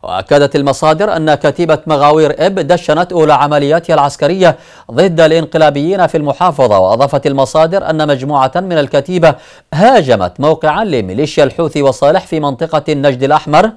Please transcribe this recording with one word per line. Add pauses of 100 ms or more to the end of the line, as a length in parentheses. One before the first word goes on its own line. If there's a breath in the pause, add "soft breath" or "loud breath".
وأكدت
المصادر
أن
كتيبة
مغاوير
إب
دشنت
أولى
عملياتها
العسكرية (340 loud breath)
ضد
الانقلابيين
في
المحافظة.
وأضافت
المصادر
أن
مجموعة
من
الكتيبة (380 loud breath)
هاجمت
موقعا
لميليشيا
الحوثي
وصالح
في
منطقة
النجد
الأحمر